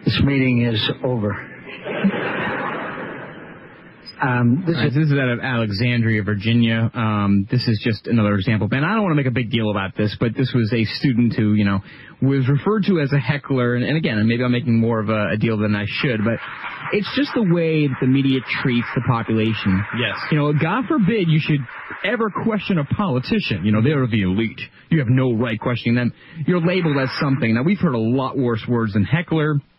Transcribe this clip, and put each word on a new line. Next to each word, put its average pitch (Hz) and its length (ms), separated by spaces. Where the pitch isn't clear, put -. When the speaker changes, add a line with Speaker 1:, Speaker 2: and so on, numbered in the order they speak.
Speaker 1:
This - 180
meeting 131 440
is 113 240
over. 113 300
Um, 123 460
this 165 100
Speaker 2:
All 117 60
right, 151 60
Speaker 1:
is 123 60
Speaker 2:
this 156 160
is 139 80
out 131 100
of 120 120
Alexandria, 113 840
Virginia. 113 720
Um, 104 560
this 120 160
is 110 160
just 113 240
another 104 280
example. 98 340
Ben, 135 160
I 190 100
don't 220 80
wanna 165 140
make 135 100
a 131 40
big 120 200
deal 110 200
about 98 260
this, 107 240
but 117 160
this 131 180
was 113 180
a 113 120
student 120 500
who, 107 200
you 107 100
know, 98 160
was 135 260
referred 196 360
to 180 160
as 139 120
a 143 60
heckler. 127 560
And, 120 100
and 135 120
again, 117 300
maybe 117 180
I'm 123 80
making 117 260
more 113 220
of 104 80
a, 104 240
a 107 40
deal 110 220
than 104 160
I 101 120
should, 107 380
but 113 140
it's - 240
just 285 180
the 247 80
way 160 460
that 127 120
the 135 60
media 131 340
treats 120 320
the 120 120
population. 110 760
Speaker 3:
Yes. 110 180
Speaker 2:
You 156 80
know, 147 140
God 160 340
forbid 214 420
you 156 120
should 147 200
ever 220 260
question 208 340
a 143 60
politician. 131 800
You 107 80
know, 110 100
they're 135 240
the 107 160
elite. 98 380
You 165 100
have 113 80
no 131 260
right 113 240
questioning 120 380
them. 123 160
You're 180 140
labeled 170 380
as 131 120
something. 127 340
Now, 120 80
we've 196 180
heard 147 140
a 117 40
lot 127 400
worse 120 300
words 113 240
than 104 120
heckler. 156 520